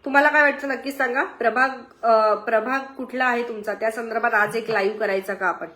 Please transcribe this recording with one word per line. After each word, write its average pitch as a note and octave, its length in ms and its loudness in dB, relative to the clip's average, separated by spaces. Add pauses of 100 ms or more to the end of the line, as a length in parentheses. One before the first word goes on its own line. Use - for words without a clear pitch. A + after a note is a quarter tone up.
तुम्हाला C#4+ 240 4
काय D4 120 4
वाटतं C#4 260 2
नक्कीच C4+ 300 -6
सांगा. C4 260 0
प्रभाग, B3+ 460 0 (340)
अ, A3 300 4
प्रभाग A3+ 460 0
कुठला B3+ 460 -6
आहे A#3+ 180 0
तुमचा, G#3+ 300 -6
त्या G#3+ 180 -2
संदर्भात A#3 420 0
आज G#3 220 2
एक A3+ 140 -4
लाईव्ह G#3 300 0
करायचा G3 340 -2
का F#3+ 120 -4
आपण? E3+ 300 -2